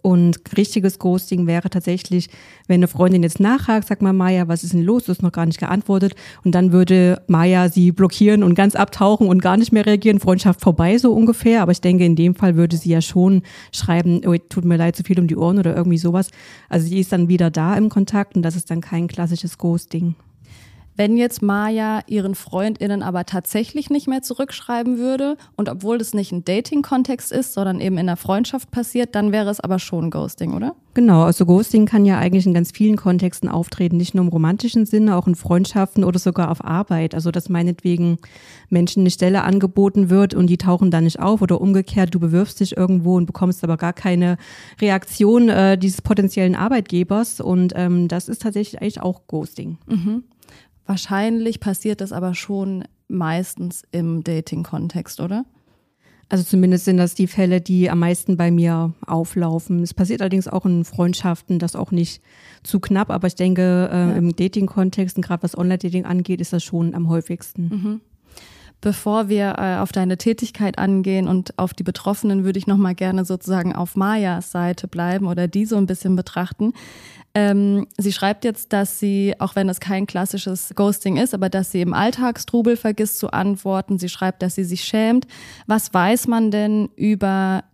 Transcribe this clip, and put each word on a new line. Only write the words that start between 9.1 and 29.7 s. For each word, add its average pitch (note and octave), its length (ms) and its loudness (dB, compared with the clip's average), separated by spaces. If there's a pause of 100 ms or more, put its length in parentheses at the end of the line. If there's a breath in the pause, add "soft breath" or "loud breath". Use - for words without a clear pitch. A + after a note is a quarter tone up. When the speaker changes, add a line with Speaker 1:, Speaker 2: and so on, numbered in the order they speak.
Speaker 1:
und F3+ 140 4
gar F#3 160 4
nicht A3+ 140 2
mehr G#3 120 4
reagieren. G#3 340 4
Freundschaft F#3 440 2
vorbei, F3 340 4
so B3 160 4
ungefähr. A3+ 480 4
Aber F3+ 120 4
ich - 100 0
denke, F3+ 240 4
in E3 100 4
dem F3 180 4
Fall F3+ 220 2
würde E3+ 220 2
sie E3+ 100 -4
ja E3 140 2
schon F#3 400 4 (300 loud breath)
schreiben, E3+ 540 0
"Oh, F3 80 4 (140)
tut F3 160 -4
mir E3+ 140 4
leid, E3+ 180 0
zu F3+ 60 -8
viel F3+ 180 0
um F3 60 4
die D#3+ 100 0
Ohren" F3+ 220 2
oder E3+ 180 0
irgendwie F3 220 2
sowas. F3 320 0 (400 loud breath)
Also E3 160 0
sie F3+ 120 -2
ist F#3 140 0
dann F3 160 2
wieder F3 220 4
da E3+ 260 0
im G#3+ 140 2
Kontakt G3+ 460 0
und E3+ 60 2
das E3 140 -2
ist - 140 -8
dann E3 100 -2
kein E3+ 260 -4
klassisches E3+ 520 -6
Ghosting. E3+ 560 -2 (840 soft breath)
Speaker 2:
Wenn G#3+ 200 2
jetzt A#3+ 240 -2
Maya G#3+ 680 -2
ihren G3 260 -2
FreundInnen G3+ 680 -4
aber F3 220 -4
tatsächlich A3 640 -6
nicht C#4+ 180 -2
mehr C4 140 -2
zurückschreiben B3 800 -6
würde C4+ 400 -2 (180 soft breath)
und G3+ 140 -4
obwohl G3 260 -4
das A3+ 160 -6
nicht G3+ 180 -4
ein F3 140 -6
Dating-Kontext B3+ 880 -2
ist, - 220 -4
sondern G3 260 -2
eben F#3+ 160 -2
in E3 40 -2
einer F3 180 -2
Freundschaft A#3 520 -6
passiert, A#3+ 440 -4
dann G#3 180 0
wäre G#3 160 0
es G#3 120 -6
aber F#3 180 -2